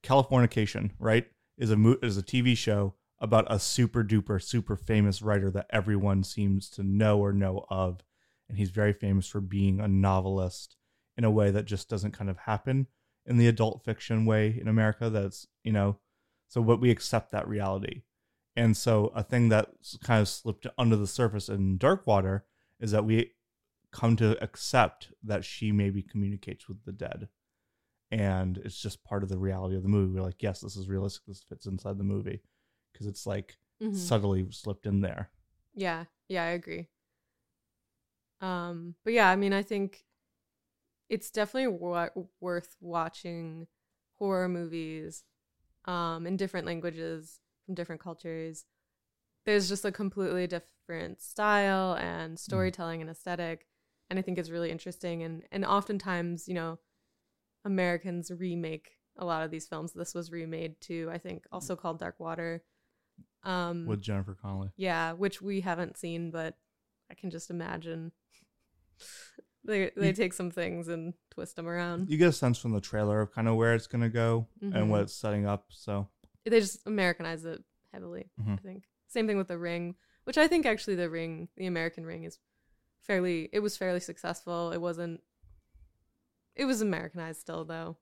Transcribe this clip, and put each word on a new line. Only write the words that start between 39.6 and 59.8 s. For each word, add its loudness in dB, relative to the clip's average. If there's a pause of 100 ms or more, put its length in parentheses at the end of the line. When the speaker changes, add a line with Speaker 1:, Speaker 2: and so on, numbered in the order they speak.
Speaker 2:
think -6 (1040)
it's -6
definitely -2
wa-, -4 (300)
worth -6
watching -8 (480)
horror 0
movies, -8 (640)
um, -4
in -2
different -4
languages -8 (260)
from -8
different -8
cultures. -12 (800)
There's 4
just -4
a 0
completely -2
different -10
style 2
and -6
Speaker 1:
Mm. -16
Speaker 2:
storytelling -4
and -10
aesthetic. -8 (420)
And -2
I -2
think -4
it's -6
really -4
interesting. -8
And, -10
and -2
oftentimes, -2
you -6
know, -6 (880)
Americans -2
remake -8 (180)
a -8
lot -2
of -6
these -10
films. -10